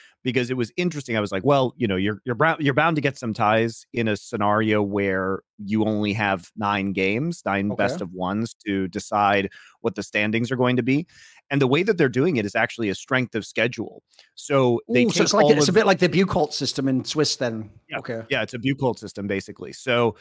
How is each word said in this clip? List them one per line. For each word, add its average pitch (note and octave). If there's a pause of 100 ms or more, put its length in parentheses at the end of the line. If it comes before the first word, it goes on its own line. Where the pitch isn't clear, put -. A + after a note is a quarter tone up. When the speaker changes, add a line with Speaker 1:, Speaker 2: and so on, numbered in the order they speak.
(240)
Speaker 1:
because B2
it B2+
was A#2
interesting. D3+
I -
was G2+
like, F#2+
"Well, C3+
you A#2+
know, G2
you're, G2+
you're B2
brou-, D#3
you're C#3
bound D#3
to C#3+
get C3+
some A2+
ties A2+
in A2+
a G#2
scenario G#2+
where G2 (160)
you G#2
only G#2+
have G2
nine G2+
games, G#2+
nine G2
Speaker 2:
Okay. G2+
Speaker 1:
best C#3+
of F2+
ones F#2+ (100)
to G2
decide G2+ (320)
what A2+
the G2+
standings A2
are C3
going B2
to A#2+
be." C3+ (440)
And C#3+
the C3
way D3
that G3+
they're D3+
doing C3+
it G#2
is G2+
actually A2+
a F#2+
strength B2+
of G2+
schedule. - (340)
So B2+
they B3
Speaker 2:
Ooh, A3
so -
Speaker 1:
take G3+
Speaker 2:
it's D#3
like, G3+
Speaker 1:
all D3
Speaker 2:
it's C#3+
a G3
Speaker 1:
of E3+
Speaker 2:
bit G#3+
like G3
the F3+
Buchholz E3+
system C3+
in C3
Swiss D3+
then. A2 (200)
Speaker 1:
Yeah. -
Speaker 2:
Okay. A2+
Speaker 1:
Yeah, B2
it's G#2+
a A#2+
Buchholz C3
system, G2+
basically. F#2+
So A#2